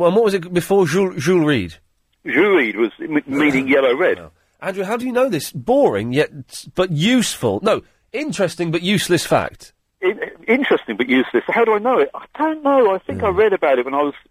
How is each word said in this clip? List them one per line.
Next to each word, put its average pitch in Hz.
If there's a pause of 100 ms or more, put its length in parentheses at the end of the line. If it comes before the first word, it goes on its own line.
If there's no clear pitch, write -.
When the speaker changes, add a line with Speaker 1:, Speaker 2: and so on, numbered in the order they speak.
Speaker 1:
and 175
what 226
was 196
it 180
before 180
Jules, 185
Jules 170
Reed? 107 (520)
Speaker 2:
Jules 185
Reed 107
was 113 (100)
m-, 151
meaning 135
yellow 135
red. 143
Speaker 1:
Well, 80 (280)
Andrew, 190
how 220
do 247
you 254
know 262
this 160
boring 131
yet, 147 (440)
but 185
useful, 151
no, 190 (300)
interesting 196
but 170
useless 175
fact? - (280)
Speaker 2:
In-, 196 (280)
interesting 196
but 123
useless. 127
How 233
do 220
I 208
know 226
it? 143
I - (120)
don't 311
know. 262
I 185
think -
I 226
Speaker 1:
Mm. 175
Speaker 2:
read 208
about 143
it 120
when 135
I 143
was, 143 (160)